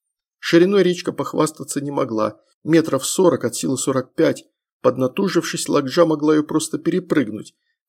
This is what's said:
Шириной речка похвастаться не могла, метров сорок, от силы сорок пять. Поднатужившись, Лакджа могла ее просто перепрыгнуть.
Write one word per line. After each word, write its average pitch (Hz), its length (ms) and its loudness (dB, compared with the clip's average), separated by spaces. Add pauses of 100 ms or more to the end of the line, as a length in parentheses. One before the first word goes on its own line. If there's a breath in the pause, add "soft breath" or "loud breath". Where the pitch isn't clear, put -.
(400)
Шириной 185 440 4
речка 175 280 -2
похвастаться - 680 -4
не 143 100 -6
могла, 113 480 -4 (240 soft breath)
метров 160 420 2
сорок, 165 380 2
от 120 120 -4
силы 135 220 -2
сорок 131 380 -4
пять. 147 300 0 (360)
Поднатужившись, 156 840 -2
Лакджа 143 380 2
могла 156 300 2
ее 151 80 2
просто 151 340 -4
перепрыгнуть. 143 760 -4 (360)